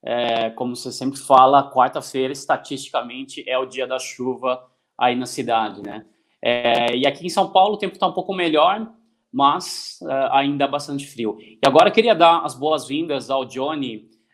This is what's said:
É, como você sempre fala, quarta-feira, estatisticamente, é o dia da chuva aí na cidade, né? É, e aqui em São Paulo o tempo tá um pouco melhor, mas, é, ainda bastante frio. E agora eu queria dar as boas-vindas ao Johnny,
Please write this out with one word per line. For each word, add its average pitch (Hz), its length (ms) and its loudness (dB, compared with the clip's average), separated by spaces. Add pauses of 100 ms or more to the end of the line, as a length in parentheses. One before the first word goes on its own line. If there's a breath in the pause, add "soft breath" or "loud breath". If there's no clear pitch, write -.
É, 117 460 -2
como 123 260 -6
você 123 160 -10
sempre 135 260 -6
fala, 135 540 6
quarta-feira, 131 580 0
estatisticamente, 131 1160 -6
é 127 100 -2
o 131 60 -2
dia 123 220 -8
da 127 120 -4
chuva 127 640 -6 (340)
aí 123 200 0
na 127 80 -4
cidade, 113 580 -4
né? 101 220 -12 (380)
É, 120 520 0
e 131 120 0
aqui 143 200 -4
em 175 40 -4
São 190 200 0
Paulo 196 240 4
o 202 40 -10
tempo 190 200 -6
tá 190 80 0
um 170 60 -2
pouco 190 220 -6
melhor, 180 580 2 (400)
mas, 143 720 0
é, 135 300 -2
ainda 139 360 2
bastante 143 380 -6
frio. 107 340 -6
E - 260 -20
agora 160 220 8
eu 202 40 0
queria 220 220 4
dar 170 300 6
as 143 100 -8
boas-vindas 143 760 -4
ao 135 160 -2
Johnny, 131 640 -8 (240)